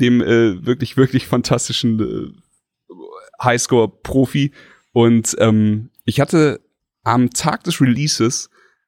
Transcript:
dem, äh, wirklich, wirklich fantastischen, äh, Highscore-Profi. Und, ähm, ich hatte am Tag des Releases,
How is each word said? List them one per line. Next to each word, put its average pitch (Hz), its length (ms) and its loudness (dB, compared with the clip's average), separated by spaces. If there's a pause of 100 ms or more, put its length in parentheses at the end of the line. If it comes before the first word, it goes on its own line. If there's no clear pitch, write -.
dem, 123 200 4
äh, 107 440 2
wirklich, 117 320 -4
wirklich 131 300 2
fantastischen, 120 720 -2
äh, - 1400 -14
Highscore-Profi. 127 1080 0 (400)
Und, 117 480 2
ähm, 107 500 0 (140)
ich 117 160 -2
hatte 151 400 0 (420)
am 120 280 0
Tag - 340 -6
des 170 160 -2
Releases, 139 680 -2 (380)